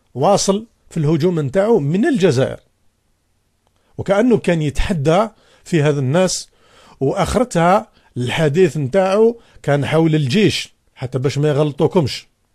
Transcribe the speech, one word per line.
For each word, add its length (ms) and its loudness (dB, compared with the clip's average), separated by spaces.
واصل 540 0
في 80 -12
الهجوم 420 0
نتاعو 400 0
من 260 -2
الجزائر، 540 0
وكأنه 400 2
كان 240 0
يتحدى 680 0
في 180 0
هذا 180 0
الناس، 500 -2
وآخرتها 880 0
الحديث 600 0
نتاعو 600 0
كان 220 0
حول 300 2
الجيش، 580 0
حتى 240 -8
باش 180 -4
ما 120 0
يغلطوكمش، 800 -2